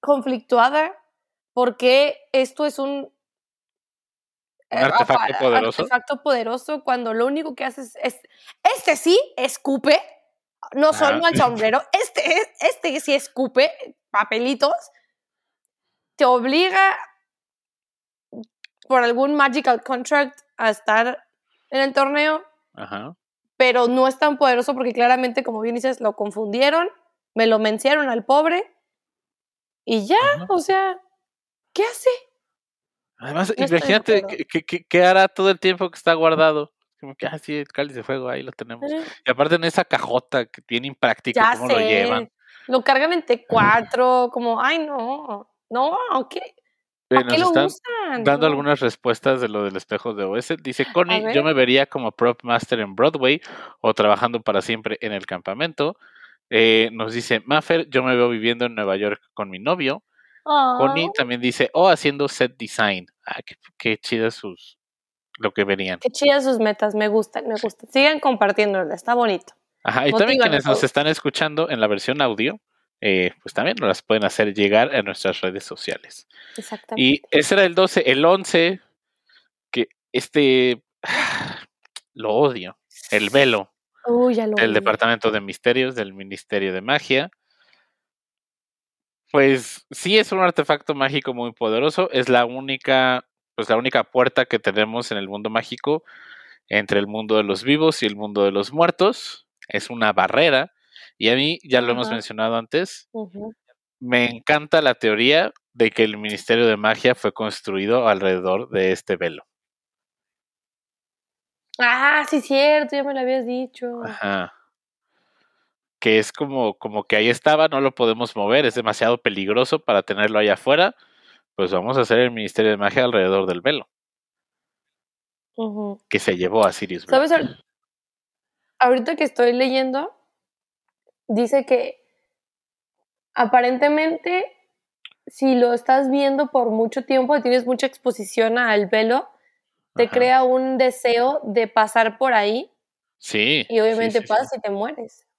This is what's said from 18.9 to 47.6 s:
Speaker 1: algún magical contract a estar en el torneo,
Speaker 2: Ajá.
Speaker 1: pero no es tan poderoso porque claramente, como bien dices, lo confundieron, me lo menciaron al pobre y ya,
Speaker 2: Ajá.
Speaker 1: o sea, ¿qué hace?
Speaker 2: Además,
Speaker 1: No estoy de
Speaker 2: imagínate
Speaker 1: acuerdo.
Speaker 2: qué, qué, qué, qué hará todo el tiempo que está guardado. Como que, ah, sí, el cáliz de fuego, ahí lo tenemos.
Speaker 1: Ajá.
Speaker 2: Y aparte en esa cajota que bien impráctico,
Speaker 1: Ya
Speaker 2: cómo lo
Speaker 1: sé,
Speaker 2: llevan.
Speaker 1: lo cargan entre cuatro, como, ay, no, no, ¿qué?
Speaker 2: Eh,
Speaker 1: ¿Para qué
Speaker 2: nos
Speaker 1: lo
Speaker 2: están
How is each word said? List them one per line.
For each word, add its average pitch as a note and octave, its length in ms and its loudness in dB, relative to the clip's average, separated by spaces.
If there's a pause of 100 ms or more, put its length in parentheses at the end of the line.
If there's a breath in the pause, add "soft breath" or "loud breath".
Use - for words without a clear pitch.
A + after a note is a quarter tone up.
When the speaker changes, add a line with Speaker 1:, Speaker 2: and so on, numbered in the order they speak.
Speaker 1:
algún B3+ 300 0
magical C4+ 480 2
contract C4 560 -2 (180)
a A3+ 140 0
estar A3 520 0 (460)
en C4+ 140 0
el C4+ 100 -2
torneo, D4 500 0 (300)
Speaker 2:
Ajá. G#2 420 -12 (440)
Speaker 1:
pero B3 300 4
no B3+ 200 4
es C4 100 -4
tan D4 200 2
poderoso B3+ 360 2
porque B3+ 200 -4
claramente, B3 480 2
como A3+ 180 -6
bien A#3 140 -4
dices, A#3+ 260 -4
lo G#3+ 160 -2
confundieron, A3+ 720 0 (460)
me A3+ 120 2
lo A3+ 120 4
menciaron C4 500 0
al A3+ 160 -4
pobre E4 500 0 (1120)
y G#3+ 220 -2
ya, D#4+ 100 2 (200)
Speaker 2:
Ajá. - 120 -10
Speaker 1:
o F#4 120 0
sea, F#4+ 380 -2 (760)
¿qué G4 100 0
hace? A#4+ 240 -2 (1080)
Speaker 2:
Además, D#3 380 -4
Speaker 1:
No C4 80 0
estoy - 20 -2
de F3 100 2
Speaker 2:
imagínate G#3 420 2
Speaker 1:
acuerdo. G3 180 -6
Speaker 2:
qué, C#3 100 -8
qué, - 180 -4
qué, F3 200 -8
qué F3 200 4
hará F#3+ 240 6
todo F#3+ 220 0
el F3+ 100 0
tiempo F#3 300 0
que E3 60 -20
está - 180 0
guardado. D#3+ 580 2 (260)
Como C#3 160 -18
que, - 140 -10
ah, D#3 100 -10
sí, D3+ 180 -10
el C#3+ 120 -8
cáliz C#3+ 260 -6
de A#2 80 -10
fuego, C3 260 -6
ahí C3 140 -8
lo C3 80 -14
tenemos. B3 420 -12
Speaker 1:
Ajá. D#4+ 100 -6 (220 loud breath)
Speaker 2:
Y C3 60 -2
aparte C#3+ 240 2
en E3+ 100 2
esa E3+ 200 0
cajota B2 600 -2
que - 200 -20
bien A#2 180 -4
impráctico, B2+ 540 -2
Speaker 1:
Ya A3+ 180 4
Speaker 2:
cómo A#3+ 120 -6
lo C4 80 2
Speaker 1:
sé, A3 80 0
Speaker 2:
llevan. A3 480 0 (340 soft breath)
Speaker 1:
lo B3+ 160 0
cargan C#4 300 2
entre D4+ 340 -2
cuatro, A#3 840 2
como, A#3 280 -2
ay, D4 200 0
no, C4+ 680 -8 (220)
no, C4+ 260 -2 (320)
¿qué? - 120 -10
Speaker 2:
Eh, - 140 -16 (600)
Speaker 1:
¿Para C4 140 6
qué A#2+ 100 2
Speaker 2:
nos - 20 2
Speaker 1:
lo F4+ 60 2
Speaker 2:
están D#4 200 4